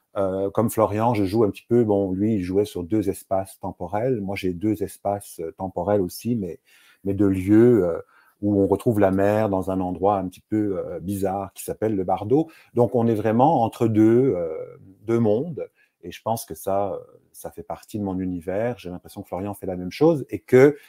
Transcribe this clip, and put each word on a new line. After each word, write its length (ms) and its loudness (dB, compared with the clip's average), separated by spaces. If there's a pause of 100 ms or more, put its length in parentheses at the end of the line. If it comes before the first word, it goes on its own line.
(160)
Euh, 340 -2
comme 200 0
Florian, 440 0
je 100 0
joue 200 2
un 60 2
petit 160 -10
peu, 180 4
bon, 280 0
lui, 220 0
il 80 -2
jouait 240 0
sur 180 -8
deux 240 -2
espaces 520 -6
temporels. 600 -4
Moi, 160 -6
j'ai 160 -2
deux 300 -2
espaces, 580 -8
euh, 120 -8
temporels 500 -2
aussi, 340 -6
mais, 240 -8 (420)
mais 120 -2
de 100 2
lieux, 600 6
euh, 120 -2 (440)
où 180 2
on 60 4
retrouve 340 0
la 120 4
mer 360 2
dans 220 -2
un 100 -2
endroit 380 0
un 100 -4
petit 180 -18
peu, 300 -2
euh, 240 -8
bizarre 540 -4
qui 80 -16
s'appelle 320 -4
le 100 -2
Bardo. 460 0 (240)
Donc, 200 2
on 120 2
est 80 2
vraiment 480 2
entre 240 -2
deux, 500 4
euh, 400 -8 (260)
deux 180 0
mondes. 500 -2 (320)
Et 100 -14
je 80 -18
pense 240 -6
que 100 -14
ça, 380 -4
euh, 60 -8 (340)
ça 180 -16
fait 120 -18
partie 360 -12
de 60 -6
mon 140 -6
univers. 600 -6
J'ai 120 -14
l'impression 320 -14
que 60 -18
Florian 260 -8
fait 120 -14
la 100 -6
même 160 -8
chose 360 2
et 120 -8
que 360 6 (120)